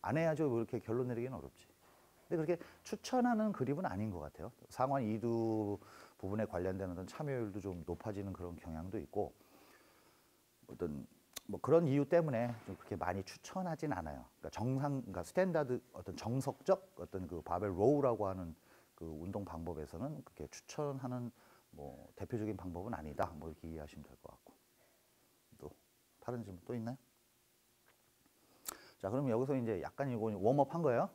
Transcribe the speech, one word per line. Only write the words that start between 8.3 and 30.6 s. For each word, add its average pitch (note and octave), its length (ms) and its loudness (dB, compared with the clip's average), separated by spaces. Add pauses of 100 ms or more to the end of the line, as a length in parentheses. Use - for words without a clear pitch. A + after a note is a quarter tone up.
그런 F2 240 -6
경향도 E2+ 440 -6
있고 D#2 340 -2 (1300)
어떤 D2+ 380 -4 (400)
뭐 G2 140 -6
그런 E3 280 6
이유 C#3 200 2
때문에 B2 460 4 (120)
좀 F#2+ 100 -6
그렇게 - 180 -8
많이 F#2 300 -2
추천하진 E3 680 -4
않아요. D2+ 320 -6 (140)
그러니까 D#2+ 120 -8
정상, C3+ 500 0
그러니까 G2 240 -6
스탠다드 D#3+ 580 2 (100)
어떤 - 240 -8
정석적 C3+ 840 0
어떤 F#2 260 -6
그 D#2+ 160 -6
바벨 F#2 340 0
로우라고 A#2 520 6
하는 F2+ 260 -4 (400)
그 E2 100 -12
운동 F2 400 -6
방법에서는 E2+ 800 -6
그렇게 - 240 -12
추천하는 B2+ 840 -6 (400)
뭐 C#2+ 420 -14
대표적인 G#2 420 -4
방법은 F#2 380 -6
아니다. D2+ 400 -4
뭐 D#2 140 -10
이렇게 D#2+ 200 -12
이해하시면 D2+ 360 -10
될 C#2+ 180 -20
것 - 80 -16
같고. - 240 -20 (1040)
또 - 120 -10 (500)
다른 A#2+ 240 -6
질문 F#2 200 -12
또 A#2+ 100 -4
있나요? A#2+ 220 -4 (2000)
자, F#2+ 100 -4
그럼 C3 200 2
여기서 C3 260 4
이제 A2 260 2
약간 C3+ 280 -2
이거 A#2 160 0
웜업 A#2 480 6